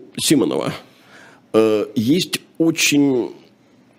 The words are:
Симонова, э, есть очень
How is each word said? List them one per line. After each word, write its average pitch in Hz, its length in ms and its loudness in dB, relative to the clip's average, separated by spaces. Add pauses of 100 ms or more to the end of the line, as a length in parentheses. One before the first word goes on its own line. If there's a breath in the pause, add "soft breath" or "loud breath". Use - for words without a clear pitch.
(180)
Симонова, 110 560 0 (800 loud breath)
э, 110 320 2 (100)
есть 139 440 -2 (180)
очень 143 760 0 (680)